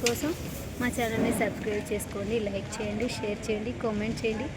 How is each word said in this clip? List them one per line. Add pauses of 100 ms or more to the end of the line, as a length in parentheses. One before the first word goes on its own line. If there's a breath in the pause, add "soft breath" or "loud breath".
కోసం (460)
మా
ఛానల్ని
సబ్స్క్రైబ్
చేసుకోండి,
లైక్
చేయండి,
షేర్
చేయండి,
కామెంట్
చేయండి. (120)